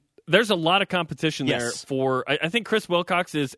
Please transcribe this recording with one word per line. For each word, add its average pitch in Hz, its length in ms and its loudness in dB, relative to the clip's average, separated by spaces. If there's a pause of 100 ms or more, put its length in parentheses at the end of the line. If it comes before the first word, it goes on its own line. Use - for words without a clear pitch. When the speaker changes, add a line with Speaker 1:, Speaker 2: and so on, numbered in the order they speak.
(280)
Speaker 1:
there's 202 220 4
a 208 60 4
lot 170 260 2
of 190 60 -2
competition 156 580 -4
there 139 200 0
Speaker 2:
Yes. 117 200 -6
Speaker 1:
for, 131 420 0
I, 143 180 0
I 170 40 -4
think 226 160 -2
Chris 214 240 -2
Wilcox 175 460 0
is 143 220 -2